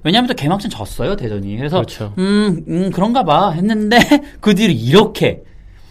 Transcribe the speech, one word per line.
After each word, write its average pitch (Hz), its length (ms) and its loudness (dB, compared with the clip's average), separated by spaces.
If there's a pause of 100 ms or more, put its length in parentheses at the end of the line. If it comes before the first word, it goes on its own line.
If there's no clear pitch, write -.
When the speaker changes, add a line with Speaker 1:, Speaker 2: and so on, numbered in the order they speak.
Speaker 1:
왜냐하면 226 260 2
또 254 40 -2
개막전 196 380 -2
졌어요, 120 460 -6
대전이. 104 400 -6
그래서 147 200 -4
Speaker 2:
그렇죠. 107 420 -6
Speaker 1:
"음, 202 500 0
음, 185 220 -2
그런가 233 320 0
봐." 170 280 2
했는데 214 480 2
<laughs> - 400 2
그 208 160 2
뒤로 220 160 2
이렇게 147 720 2 (480)